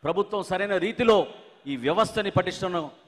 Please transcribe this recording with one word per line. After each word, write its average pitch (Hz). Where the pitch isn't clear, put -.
ప్రభుత్వం 190
సరైన 196
రీతిలో 214
ఈ 139
వ్యవస్థని 190
పటిష్టం 180